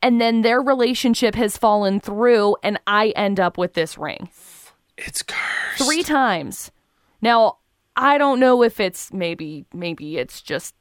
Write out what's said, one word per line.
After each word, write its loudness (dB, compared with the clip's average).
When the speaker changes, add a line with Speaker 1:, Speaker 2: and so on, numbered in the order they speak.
Speaker 1:
and 2
then 2
their 2
relationship 0
has -2
fallen 2
through, 2
and -2
I 2
end -2
up 0
with -2
this -4
ring. -10
Speaker 2:
It's -10
cursed. -6
Speaker 1:
Three 0
times. -2
Now, 4
I 2
don't 2
know 6
if 0
it's -4
maybe, -8
maybe -8
it's -8
just -10